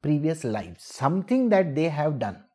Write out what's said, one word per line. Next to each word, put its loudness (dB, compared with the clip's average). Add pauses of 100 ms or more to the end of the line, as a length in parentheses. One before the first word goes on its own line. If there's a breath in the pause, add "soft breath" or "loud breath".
previous 0
lives, -6
something 0
that 4
they 2
have 0
done. -6 (120)